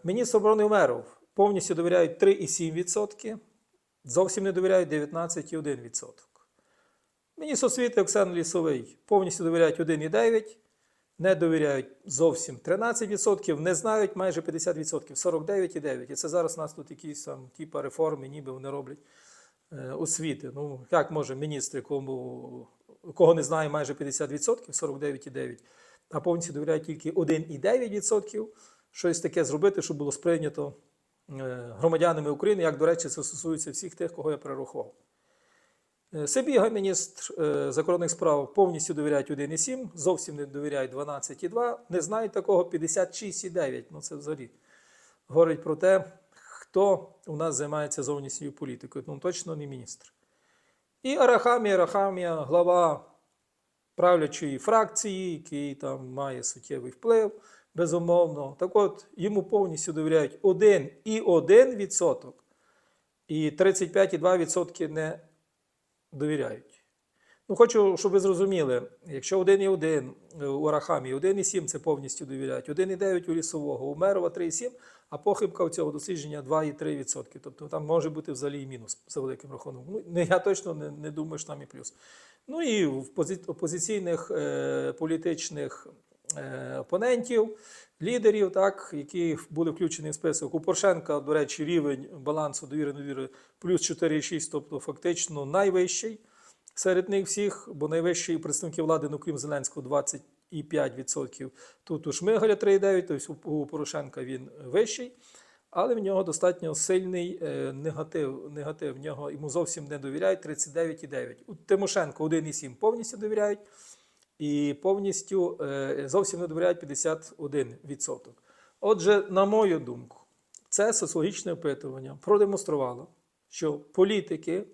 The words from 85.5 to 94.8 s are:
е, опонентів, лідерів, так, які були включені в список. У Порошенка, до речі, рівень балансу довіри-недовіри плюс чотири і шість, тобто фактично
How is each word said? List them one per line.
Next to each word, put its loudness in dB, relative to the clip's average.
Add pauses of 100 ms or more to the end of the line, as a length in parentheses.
е, -8
опонентів, 0 (440)
лідерів, 4
так, 0
які -2 (120)
були 0
включені -4
в -6
список. -4
У 2
Порошенка, 0
до -2
речі, 0
рівень 0
балансу -4
довіри-недовіри -6 (300)
плюс 2
чотири 0
і 0
шість, -6
тобто -6
фактично -4